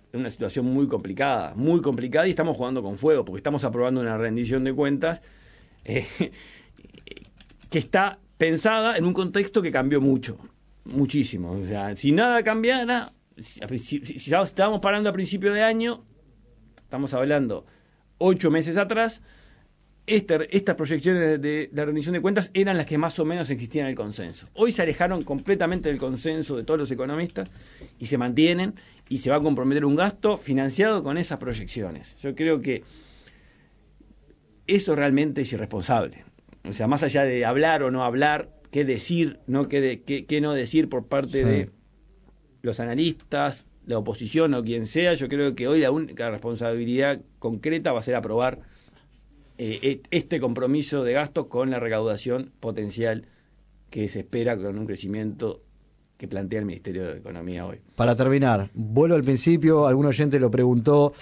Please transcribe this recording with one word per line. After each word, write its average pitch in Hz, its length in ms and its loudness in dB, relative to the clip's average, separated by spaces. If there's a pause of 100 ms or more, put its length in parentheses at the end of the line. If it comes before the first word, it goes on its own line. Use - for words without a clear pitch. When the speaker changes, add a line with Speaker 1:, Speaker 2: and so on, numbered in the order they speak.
(120)
Speaker 1:
en 120 80 -6
una 120 100 -6
situación 113 340 -4
muy 131 240 2
complicada, 98 680 -2
muy 156 280 2
complicada, 127 440 0
y 190 40 2
estamos 156 260 0
jugando 123 260 -4
con 98 140 -6
fuego, 139 300 2
porque 98 140 -10
estamos 143 240 -2
aprobando 123 360 0
una 113 160 -2
rendición 117 480 -2
de 135 80 0
cuentas, 143 480 0 (640)
eh, 123 220 -2 (120)
<laughs> - 140 -2 (1400)
que 170 80 0
está 190 400 0 (200)
pensada 220 580 2
en 170 80 2
un 180 80 2
contexto 190 480 0
que 170 100 -2
cambió 139 300 2
mucho, 131 380 2 (460)
muchísimo. 123 680 -2
O 98 140 -6
sea, 101 280 -4
si 143 180 2
nada 233 300 4
cambiara, 233 680 0 (240)
si, 107 420 -10
si, 143 280 -6
si, 135 120 -10
si 135 160 -2
estábamos 196 460 2
parando 208 300 0
a - 20 -2
principio 190 400 -2
de 214 100 0
año, 226 420 0 (720)
estamos 135 380 -6
hablando 131 520 0 (500)
ocho 185 340 4
meses 165 280 2
atrás, 226 440 0 (840)
esta, 208 300 2 (120)
estas 196 260 2
proyecciones 156 460 0
de, 156 180 4
de 147 360 -2
la 147 100 -2
rendición 151 300 -2
de 175 80 -2
cuentas 190 320 0
eran 196 240 2
las 151 80 -2
que 151 100 -2
más 160 220 0
o 160 80 0
menos 160 240 -2
existían 127 340 -4
en 135 60 -2
el 127 60 -6
consenso. 104 580 -10
Hoy 226 180 2
se - 80 -2
alejaron 175 420 0
completamente 180 680 -2
del 143 80 -2
consenso 135 580 -4
de 113 80 -6
todos 156 160 0
los 139 100 -4
economistas 151 600 -6 (480)
y 117 80 -10
se 139 100 0
mantienen, 165 580 2 (360)
y 135 80 -4
se 131 120 0
va 143 60 4
a 147 40 2
comprometer 143 460 2
un 143 100 4
gasto 202 400 2
financiado 143 680 0
con 139 160 -4
esas 165 200 -4
proyecciones. 104 840 -8
Yo 139 120 -6
creo 156 260 2
que 123 240 -4 (1800)
eso 190 280 2
realmente 143 480 2
es 123 100 -4
irresponsable. 107 720 -2 (440)
O 101 40 -10
sea, 110 140 -2
más 143 160 2
allá 139 220 2
de 123 220 0
hablar 147 360 2
o 127 80 0
no 131 140 -2
hablar, 143 460 0 (200)
qué 143 140 0
decir, 156 600 0
no 135 220 0
qué 143 120 0
de-, 131 220 0
qué, 143 240 -6
qué 147 140 0
no 151 120 0
decir 143 360 2
por 123 180 -4
parte 135 360 0
Speaker 2:
Sí. 123 60 4
Speaker 1:
de 101 220 0 (880)
los 117 200 -4
analistas, 143 840 -2 (200)
la 120 100 -4
oposición 120 560 0
o 123 100 0
quien 113 240 -4
sea, 170 280 2
yo 135 140 -4
creo 143 260 0
que 123 140 -4
hoy 156 120 4
la 131 100 4
única 135 400 -4
responsabilidad 120 880 -2 (180)
concreta 156 540 -2
va 117 80 0
a - 20 -6
ser 123 140 -2
aprobar, 120 440 -2 (960)
eh, 113 260 -6
e-, 135 280 -2
este 165 280 0
compromiso 131 640 0
de 120 120 0
gasto 143 340 -2
con 127 220 0
la 123 100 -2
recaudación 113 800 -2
potencial 110 640 -4 (640)
que 107 220 -4
se 110 100 -8
espera 117 380 -2
con 98 200 -6
un 110 80 -6
crecimiento 104 760 -6 (560)
que 98 80 -14
plantea 98 320 -6
el 107 80 -4
Ministerio 92 400 -8
de 76 120 -10
Economía 87 460 -10
hoy. 92 140 -12 (160)
Speaker 2:
Para 120 220 2
terminar, 131 580 2
vuelvo 123 400 2
al 151 80 4
principio, 147 640 4
algún 135 180 4
oyente 143 360 4
lo 123 100 6
preguntó, 127 720 6